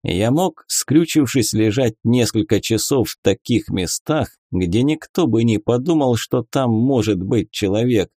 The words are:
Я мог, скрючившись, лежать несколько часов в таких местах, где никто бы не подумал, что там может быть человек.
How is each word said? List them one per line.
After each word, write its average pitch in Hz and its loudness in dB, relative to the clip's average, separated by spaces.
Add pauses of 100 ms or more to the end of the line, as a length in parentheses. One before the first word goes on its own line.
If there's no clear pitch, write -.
Я 95 0
мог, 170 -2
скрючившись, 139 0
лежать 110 0
несколько 110 0
часов 113 -2
в - -12
таких 98 -2
местах, 101 -4 (140)
где 92 0
никто 156 -2
бы 117 2
не 107 2
подумал, 127 0
что 123 -2
там 127 -2
может 110 2
быть 107 -2
человек. 107 0